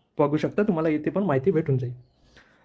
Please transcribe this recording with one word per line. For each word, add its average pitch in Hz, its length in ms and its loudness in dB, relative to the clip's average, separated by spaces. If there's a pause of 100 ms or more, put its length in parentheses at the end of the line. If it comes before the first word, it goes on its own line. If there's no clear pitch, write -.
(180)
बघू 147 180 2
शकता, 151 260 0
तुम्हाला 165 260 0
इथे 151 220 0
पण 185 120 -2
माहिती 147 280 2
भेटून 156 280 0
जाईल. 123 140 -6 (720)